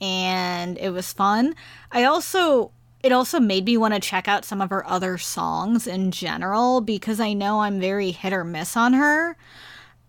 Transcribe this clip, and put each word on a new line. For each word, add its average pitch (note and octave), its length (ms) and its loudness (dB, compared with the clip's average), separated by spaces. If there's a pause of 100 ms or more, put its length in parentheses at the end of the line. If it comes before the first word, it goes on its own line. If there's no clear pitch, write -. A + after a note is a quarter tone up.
and F#3 760 -2
it F#3+ 120 -4
was F#3 220 -6
fun. A3 420 2 (360)
I A#3+ 140 2
also, D#4 680 2 (320)
it C4 80 4
also B3+ 300 2
made F#3+ 240 2
me A#3 120 2
wanna G#3+ 220 2
check F#3 300 -4
out G3+ 160 0
some G3 160 -6
of F#3 100 -4
her G3 160 -4
other F3+ 320 -2
songs E3+ 680 -2
in F#3 240 -2
general, G3+ 680 0
because G#3+ 380 -2
I G#3+ 140 -2
know G3+ 300 0
I'm G3+ 180 -2
very F#3+ 320 0
hit F#3+ 200 -6
or F3+ 120 -2
miss E3+ 320 -8
on A#3+ 160 4
her. D4+ 440 2 (720)